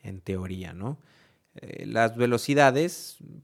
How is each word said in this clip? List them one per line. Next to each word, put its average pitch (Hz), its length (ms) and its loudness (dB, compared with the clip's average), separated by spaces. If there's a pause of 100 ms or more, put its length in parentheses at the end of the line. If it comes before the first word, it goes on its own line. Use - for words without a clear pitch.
en 95 200 -14
teoría, 92 520 -8
¿no? 104 260 -10 (560)
Eh, - 300 -16
las 113 300 2
velocidades, 135 1040 2 (260)